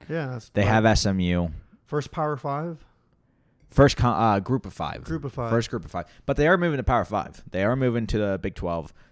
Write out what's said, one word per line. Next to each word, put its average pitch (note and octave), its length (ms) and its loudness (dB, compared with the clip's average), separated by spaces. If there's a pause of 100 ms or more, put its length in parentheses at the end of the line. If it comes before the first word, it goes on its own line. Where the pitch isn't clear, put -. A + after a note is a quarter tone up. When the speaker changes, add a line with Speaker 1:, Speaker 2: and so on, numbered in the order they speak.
Speaker 1:
Yeah, D#3 200 -6
that's B2 220 -12
Speaker 2:
They G#2 120 0
Speaker 1:
right. G2 80 4
Speaker 2:
have A2 160 4
S A2 200 4
M F#2+ 140 0
U. F2 320 0 (340)
Speaker 1:
First D3 260 -6
Power D3+ 260 -4
Five? D3+ 480 -8 (840)
Speaker 2:
First C#3 280 6
con-, A#2+ 180 2
uh, G#2 240 2
group A#2 260 -4
of F2+ 80 -14
five. D#2+ 300 -8
Speaker 1:
Group D3+ 220 -8
of C3 80 -12
five. A#2+ 160 -6
Speaker 2:
First A2+ 200 0
group G#2 140 -6
of E2+ 80 -16
five. F2 140 -6 (200)
But C#3 120 -2
they D3 100 4
are F#3 100 6
moving E3+ 200 0
to A#2+ 60 -4
Power A#2 200 2
Five. E2+ 480 -6
They F#2+ 140 0
are A#2+ 100 2
moving A#2+ 320 0
to A2+ 100 0
the G2+ 240 0
Big F#2+ 140 -6
twelve. E2+ 380 -6 (180)